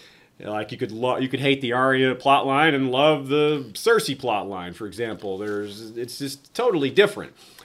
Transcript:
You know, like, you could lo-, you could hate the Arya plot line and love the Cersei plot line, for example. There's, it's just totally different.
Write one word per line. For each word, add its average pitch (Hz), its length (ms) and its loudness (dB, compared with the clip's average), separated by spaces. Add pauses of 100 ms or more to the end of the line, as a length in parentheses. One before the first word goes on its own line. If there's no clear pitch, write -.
(380)
You 90 100 -14
know, 104 40 -8
like, 107 220 -6
you 117 40 -10
could 113 140 -4
lo-, 120 240 -2
you 131 140 -2
could 131 100 -4
hate 139 220 2
the 120 100 -2
Arya 131 440 2
plot 139 300 4
line 143 280 4
and 135 180 0
love 139 380 4
the 147 420 0
Cersei 175 480 0
plot 104 300 -2
line, 90 240 -8
for 107 120 -12
example. 101 520 -6
There's, 104 580 -6
it's 120 240 -8
just 139 340 -12
totally 185 360 0
different. 113 420 2 (340)